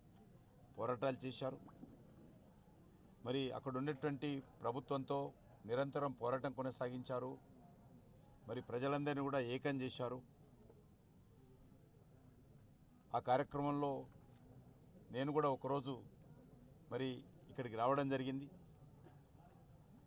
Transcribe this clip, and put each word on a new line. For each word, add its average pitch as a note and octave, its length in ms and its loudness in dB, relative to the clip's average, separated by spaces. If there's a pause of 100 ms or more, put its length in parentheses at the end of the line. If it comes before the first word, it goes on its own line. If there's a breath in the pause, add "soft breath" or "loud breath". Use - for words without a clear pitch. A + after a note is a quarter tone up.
(760)
పోరాటాలు B2+ 480 2
చేశారు. C3 340 -2 (1700)
మరి C3 160 2 (160)
అక్కడ B2+ 240 -4
ఉన్నటువంటి D3 480 0 (320)
ప్రభుత్వంతో C#3 720 0 (380)
నిరంతరం C#3 500 2
పోరాటం B2+ 400 2
కొనసాగించారు. B2+ 720 -2 (1160)
మరి B2 200 -2
ప్రజలందరినీ C#3 580 2
కూడా C#3 120 4 (160)
ఏకం C#3 280 2
చేశారు. B2+ 360 -2 (3000)
ఆ A#2+ 40 2 (100)
కార్యక్రమంలో C#3+ 600 4 (1200)
నేను C3+ 200 2
కూడా D3+ 200 8
ఒకరోజు C3 360 0 (1000)
మరి B2+ 140 2 (440)
ఇక్కడికి A#2+ 300 -4
రావడం C#3 340 6
జరిగింది. C3+ 340 0 (1600)